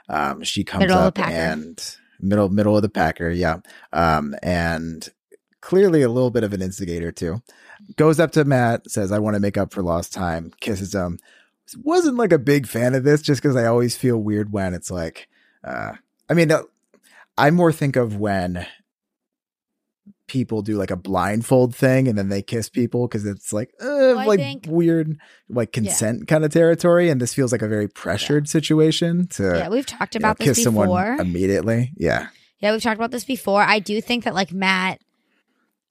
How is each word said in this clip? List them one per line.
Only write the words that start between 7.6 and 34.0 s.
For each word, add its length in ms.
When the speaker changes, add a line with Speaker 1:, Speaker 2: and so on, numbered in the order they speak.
Speaker 1:
Goes 220
up 140
to 120
Matt, 440
says, 220
"I 80
wanna 220
make 160
up 160
for 80
lost 320
time," 380
kisses 340
him. 220
Wasn't, 320
like, 160
a 80
big 280
fan 280
of 80
this 180
just 200
'cause 140
I 100
always 320
feel 200
weird 360
when 200
it's 180
like, 360
uh, 300
I 60
mean, 160
uh, 100
I 140
more 220
think 220
of 220
when 480
people 340
do, 160
like, 140
a 40
blindfold 800
thing 320
and 100
then 120
they 120
kiss 280
people 380
'cause 180
it's 260
like, 180
uh, 60
Speaker 2:
Well, 320
I 60
Speaker 1:
like, 140
Speaker 2:
think 280
Speaker 1:
weird, 500
like, 260
Speaker 2:
Yeah. 60
Speaker 1:
consent 460
kinda 220
territory. 600
And 120
this 120
feels 180
like 100
a 60
very 220
pressured 580
Speaker 2:
Yeah. 40
Speaker 1:
situation 800
to, 120
Speaker 2:
Yeah, 120
we've 160
talked 300
Speaker 1:
you 60
know, 60
Speaker 2:
about 120
this 60
Speaker 1:
kiss 60
someone 240
Speaker 2:
before. 320
Speaker 1:
immediately. 800
Yeah. 300
Speaker 2:
Yeah, 120
we've 100
talked 160
about 140
this 140
before. 360
I 180
do 220